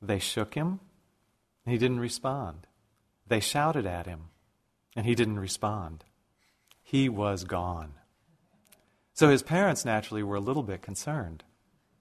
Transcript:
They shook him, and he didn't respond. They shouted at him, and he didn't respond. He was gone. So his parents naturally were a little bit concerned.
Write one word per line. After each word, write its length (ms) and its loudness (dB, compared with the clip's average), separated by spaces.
They 160 0
shook 340 -2
him, 280 -2
and 80 -2
he 60 2
didn't 220 2
respond. 640 -6
They 140 2
shouted 460 0
at 200 -4
him, 180 -10
and 120 -2
he 80 4
didn't 240 2
respond. 640 -4
He 260 2
was 360 0
gone. 500 -4
So 160 8
his 120 6
parents 420 2
naturally 380 -2
were 140 -2
a 40 -2
little 220 -2
bit 200 -6
concerned. 600 -8